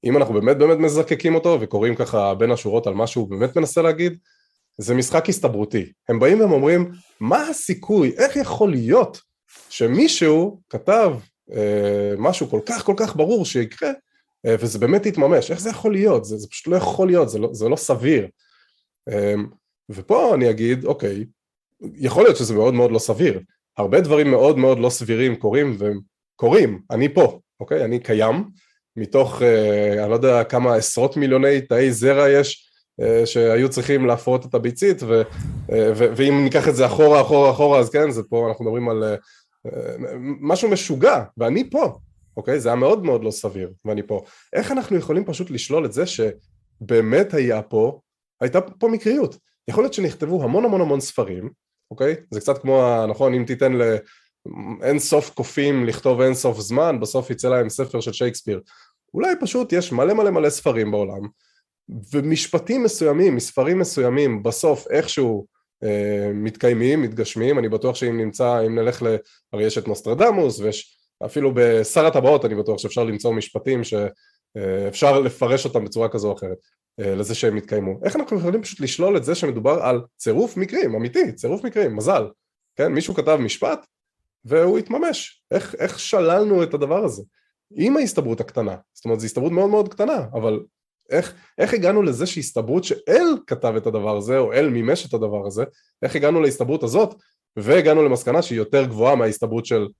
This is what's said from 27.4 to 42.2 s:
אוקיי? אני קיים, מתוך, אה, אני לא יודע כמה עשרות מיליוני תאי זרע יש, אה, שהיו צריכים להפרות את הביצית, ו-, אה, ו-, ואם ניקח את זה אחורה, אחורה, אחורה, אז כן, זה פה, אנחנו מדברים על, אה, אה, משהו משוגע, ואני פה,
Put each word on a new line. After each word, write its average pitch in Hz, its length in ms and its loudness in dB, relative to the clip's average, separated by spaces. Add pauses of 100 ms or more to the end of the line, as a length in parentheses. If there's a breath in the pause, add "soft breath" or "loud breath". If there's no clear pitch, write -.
אוקיי? 147 240 -2
אני 117 140 -2
קיים, 117 460 0 (520 soft breath)
מתוך, 123 460 0
אה, 104 600 2
אני 104 80 -2
לא 113 40 2
יודע 120 300 4
כמה 123 300 0
עשרות 120 420 0
מיליוני 139 440 2
תאי 131 320 2
זרע 135 360 4
יש, 139 420 2 (300 soft breath)
אה, 113 260 2
שהיו 117 420 2
צריכים 131 380 0
להפרות 127 400 0
את 127 80 -10
הביצית, 123 480 0
ו-, 113 200 2 (500 loud breath)
אה, 110 240 2
ו-, 113 200 4
ואם 139 280 2
ניקח 135 240 2
את 135 80 2
זה 127 100 4
אחורה, 147 340 6
אחורה, 139 300 6
אחורה, 143 280 4
אז 113 120 2
כן, 147 200 2
זה 113 120 -6
פה, 117 260 -2
אנחנו 113 160 -6
מדברים 117 240 -2
על, 110 160 -2
אה, 107 100 -2 (520 soft breath)
אה, 120 300 -10 (440)
משהו 185 300 0
משוגע, 175 520 2 (140)
ואני 139 340 0
פה, 254 280 -2 (380)